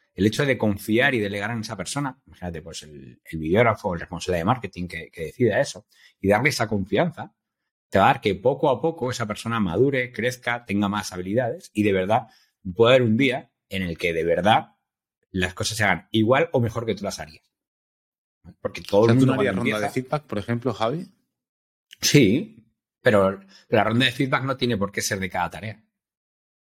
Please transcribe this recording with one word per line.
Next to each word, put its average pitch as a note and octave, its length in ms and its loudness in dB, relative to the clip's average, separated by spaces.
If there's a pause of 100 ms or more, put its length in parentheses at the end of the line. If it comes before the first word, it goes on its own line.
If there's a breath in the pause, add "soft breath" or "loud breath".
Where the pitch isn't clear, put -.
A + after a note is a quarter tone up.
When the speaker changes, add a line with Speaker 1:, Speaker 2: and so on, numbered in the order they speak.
(140)
Speaker 1:
el F#2+ 140 0
hecho C#3+ 180 -2
de C3 120 0
confiar A2+ 580 0
y A2+ 40 -2
delegar G2+ 320 -4
en A2+ 100 -6
esa A2+ 140 -12
persona, C3 520 -8
imagínate, E2+ 340 -12
pues D#2 220 -16
el, C#2 400 -20
el D#2+ 160 -10
videógrafo, G2+ 540 2
el E2 60 -6
responsable F2 380 -4
de E2 80 -4
marketing G2+ 420 -4
que, E2 220 -14
que E2 160 -12
decida G#2+ 340 0
eso, - 280 -6 (320 soft breath)
y F#2+ 80 -4
darle A2+ 220 4
esa A#2 180 -2
confianza, A#2+ 640 -2 (560)
te - 80 0
va G2 80 6
a B2+ 80 6
dar B2 80 -8
que G2+ 140 0
poco C#3+ 340 0
a A#2 100 0
poco C#3+ 300 -4
esa A#2+ 160 -6
persona A2+ 340 -4
madure, B2 520 0
crezca, A#2+ 540 -6
tenga G2+ 220 0
más G2+ 240 -4
habilidades A2+ 640 -4
y G#2 80 0
de G#2 120 4
verdad G#2 340 2 (480 soft breath)
pueda A#2+ 200 6
haber B2+ 120 4
un A2 100 4
día C3+ 340 0 (180)
en F#2+ 120 -4
el E2+ 160 -6
que F2 160 -2
de E2 100 -2
verdad F2 520 2 (560)
las F2+ 240 -2
cosas G#2 220 -6
se G#2+ 60 0
hagan F2+ 280 0
igual B2 400 2
o C3+ 80 2
mejor A#2 260 -4
que A2 80 -2
tú G2 100 -10
las F#2 160 -8
harías. - 320 -18 (1080)
Porque - 200 -10
todo G2+ 200 2
Speaker 2:
O A2+ 40 6
sea, A#2 80 6
Speaker 1:
el B2+ 40 4
Speaker 2:
¿tú C3 40 6
Speaker 1:
mundo B2+ 120 4
Speaker 2:
no - 60 -2
harías B2+ 160 0
Speaker 1:
cuando A2+ 160 -2
Speaker 2:
ronda G#2+ 80 -2
de G#2 60 -4
Speaker 1:
empieza C3 160 -4
Speaker 2:
feedback, D3+ 260 -6
por G#2+ 100 -8
ejemplo, A#2 360 -4
Javi? C3+ 340 -4 (920)
Speaker 1:
Sí, C#3 680 2 (300)
pero G2 380 4 (300 soft breath)
la G#2 140 4
ronda A#2 220 2
de B2 60 0
feedback C3+ 320 -2
no C3+ 140 -4
tiene A#2+ 200 0
por G2 140 -4
qué G#2+ 100 -6
ser G2+ 180 -4
de F#2 100 -6
cada F2 200 -4
tarea. G2+ 340 -14 (920)